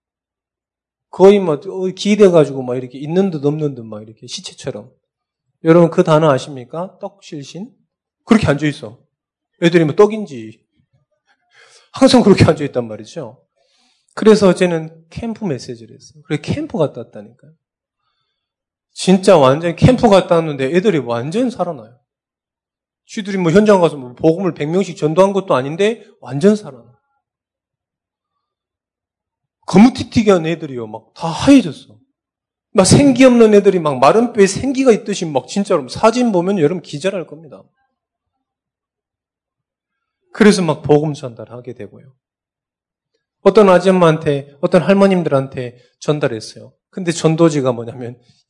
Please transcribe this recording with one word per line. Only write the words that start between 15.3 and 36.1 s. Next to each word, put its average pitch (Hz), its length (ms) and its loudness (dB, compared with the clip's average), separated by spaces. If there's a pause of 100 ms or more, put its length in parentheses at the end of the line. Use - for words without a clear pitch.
메시지를 117 500 -10
했어요. - 300 -20
그래서 151 160 -6
캠프 - 360 -8
갔다 139 240 -4
왔다니까요. 113 520 -20 (1400)
진짜 190 460 2
완전 156 380 2
캠프 247 340 2
갔다 185 260 4
왔는데 147 400 -2
애들이 185 240 0
완전 135 500 -6
살아나요. 135 500 -10 (1040)
쥐들이 202 320 -10
뭐 175 140 0
현장 202 280 4
가서 156 160 0
뭐 127 180 -16
복음을 165 400 -2
백 151 160 -8
명씩 175 280 -4
전도한 185 360 0
것도 190 220 -2
아닌데 170 480 -4 (160)
완전 143 360 0
살아나. 120 420 -14 (2750)
거무튀튀한 202 760 2
애들이요. 151 420 -8
막 107 280 -18
다 - 120 -10
하얘졌어. 175 720 0 (720)
막 190 120 4
생기 262 380 4
없는 233 320 6
애들이 190 240 2
막 147 180 -4
마른 190 360 2
뼈에 202 120 4
생기가 254 460 0
있듯이 196 340 -4
막 143 220 -6
진짜로 185 400 -4
사진 226 440 0